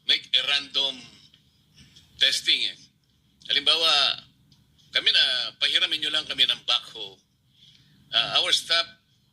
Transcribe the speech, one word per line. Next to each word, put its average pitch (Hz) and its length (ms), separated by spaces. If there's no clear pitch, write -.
make - 240
a 127 160
random 139 480
testing, 139 480
eh. 90 120
Halimbawa, 147 720
kami - 240
na, 127 480
pahiramin 156 400
nyo 151 80
lang 151 160
kami 135 240
ng 120 160
backhoe. 113 480
Uh, 113 320
our 175 80
staff 165 320